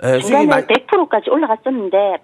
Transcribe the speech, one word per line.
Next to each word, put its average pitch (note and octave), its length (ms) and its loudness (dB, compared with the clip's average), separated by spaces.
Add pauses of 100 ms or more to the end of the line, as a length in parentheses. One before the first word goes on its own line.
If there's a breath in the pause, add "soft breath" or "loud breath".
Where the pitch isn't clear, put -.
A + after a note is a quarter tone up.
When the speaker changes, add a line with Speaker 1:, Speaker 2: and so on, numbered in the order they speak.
Speaker 1:
예, B2 80 0
수익이 C3 100 0
Speaker 2:
중간에 C#4+ 240 2
Speaker 1:
많이 D4 200 2
Speaker 2:
백 - 200 0
프로까지 D#4 420 0
올라갔었는데 A3+ 720 -2 (240)